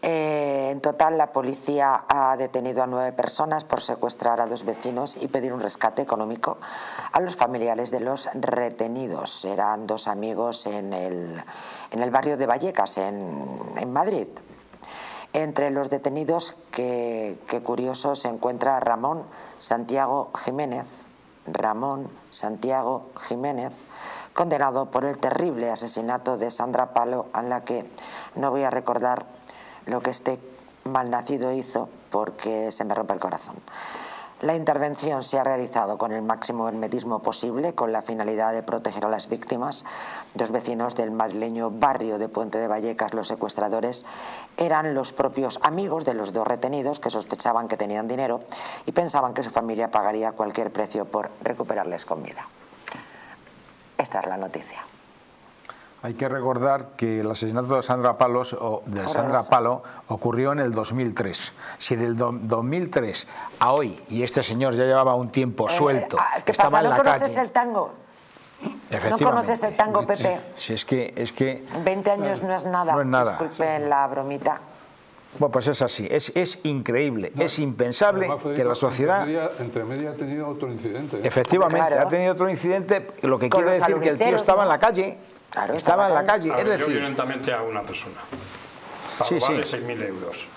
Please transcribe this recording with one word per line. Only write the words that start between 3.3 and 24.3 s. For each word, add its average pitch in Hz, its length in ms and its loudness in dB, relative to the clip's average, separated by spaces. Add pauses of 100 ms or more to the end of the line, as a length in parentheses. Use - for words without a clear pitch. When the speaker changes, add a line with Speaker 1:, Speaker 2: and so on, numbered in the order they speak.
Speaker 1:
por - 160 0
secuestrar 117 640 0
a 117 40 2
dos 113 200 -4
vecinos 123 520 -4
y 139 100 -4
pedir 127 260 -2
un 123 60 -6
rescate 110 420 0
económico 113 560 -2 (520)
a 151 100 4
los 180 160 -2
familiares 120 540 0
de 123 100 0
los 131 340 -4
retenidos. 117 1120 -2
Eran 104 400 0
dos 110 200 -2
amigos 110 600 -2
en 101 260 -6
el, 87 500 -6 (480)
en 113 120 -2
el 123 80 0
barrio 135 260 2
de 131 80 0
Vallecas, 117 540 0
en, 95 500 -6 (300)
en 123 160 -4
Madrid. 170 340 0 (1040)
Entre 143 380 0
los 139 180 0
detenidos, 143 680 0 (160)
que, 120 680 -4 (100)
que 120 140 -2
curioso, 127 520 -2
se 135 140 -2
encuentra 123 520 2
Ramón 120 420 0 (360)
Santiago 123 720 0 (140)
Jiménez, 127 420 -4 (600)
Ramón 123 640 -2 (180)
Santiago 120 760 -2 (200)
Jiménez, 127 460 -4 (640)